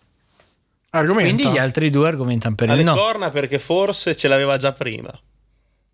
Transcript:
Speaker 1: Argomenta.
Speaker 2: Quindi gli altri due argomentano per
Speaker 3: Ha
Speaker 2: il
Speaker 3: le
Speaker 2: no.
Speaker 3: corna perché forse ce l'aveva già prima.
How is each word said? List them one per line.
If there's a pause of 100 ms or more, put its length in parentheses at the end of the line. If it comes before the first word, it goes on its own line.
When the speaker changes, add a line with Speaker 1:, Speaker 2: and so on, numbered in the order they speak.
(880)
Speaker 1:
Argomenta.
Speaker 2:
Quindi
gli
altri
due
argomentano
per
Speaker 3:
Ha
Speaker 2:
il
Speaker 3:
le
Speaker 2:
no.
Speaker 3:
corna
perché
forse
ce
l'aveva
già
prima. (760)